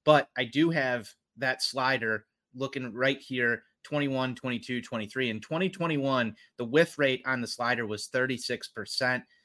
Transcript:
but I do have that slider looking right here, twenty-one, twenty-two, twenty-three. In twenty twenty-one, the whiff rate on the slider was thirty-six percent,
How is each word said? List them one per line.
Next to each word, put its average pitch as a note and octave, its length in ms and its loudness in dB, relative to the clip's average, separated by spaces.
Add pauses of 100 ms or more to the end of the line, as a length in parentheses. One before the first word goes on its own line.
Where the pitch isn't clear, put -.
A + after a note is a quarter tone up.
but D3+ 320 6
I B2+ 100 0
do C#3+ 240 2
have B2+ 380 -2 (280)
that B2+ 260 -2
slider A#2+ 640 0 (300)
looking B2+ 360 -6
right C3+ 280 0
here, A#2+ 440 0 (180)
twenty-one, C3 520 -2
twenty-two, B2 460 -4
twenty-three. A#2 500 -4
In A2 100 -4
twenty E3+ 280 -2
twenty-one, C3+ 680 0 (200)
the B2 80 -4
whiff D3 340 4
rate C3 280 2
on C3 140 0
the A#2 60 -4
slider A#2+ 400 -2
was G#2 200 -6
thirty-six B2+ 640 -2
percent, B2+ 560 -2 (200)